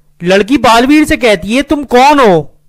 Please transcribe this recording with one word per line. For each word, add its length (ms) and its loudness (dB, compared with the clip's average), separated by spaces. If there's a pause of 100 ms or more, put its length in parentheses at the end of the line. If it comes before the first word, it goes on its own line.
(240)
लड़की 340 -2
बालवीर 460 2
से 140 -2
कहती 380 -2
है, 60 -2
"तुम 220 -6
कौन 360 2
हो 360 0 (140)